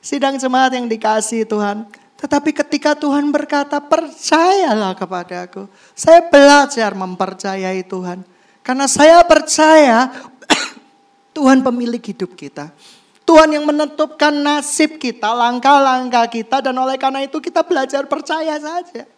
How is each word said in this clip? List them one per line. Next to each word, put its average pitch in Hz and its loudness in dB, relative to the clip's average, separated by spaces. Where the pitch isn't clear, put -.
Sidang 269 -4
jemaat 254 0
yang 247 -6
dikasihi 220 -2
Tuhan. 208 -4
Tetapi 294 -2
ketika 294 -2
Tuhan 294 -2
berkata, 285 -4
"Percayalah 311 0
kepadaku." 180 -12
Saya 339 6
belajar 277 4
mempercayai 190 -8
Tuhan. 185 -10
Karena 262 -4
saya 320 6
percaya 302 4
<clears throat> - -8
Tuhan 262 4
pemilik 240 -4
hidup 190 -10
kita. 147 -16
Tuhan 311 6
yang 294 -6
menentukan 302 -2
nasib 294 -2
kita, 233 -6
langkah-langkah 247 2
kita. 240 -4
Dan 254 -4
oleh 262 -4
karena 269 -4
itu 285 -10
kita 330 -2
belajar 359 -4
percaya 311 -6
saja. 320 -12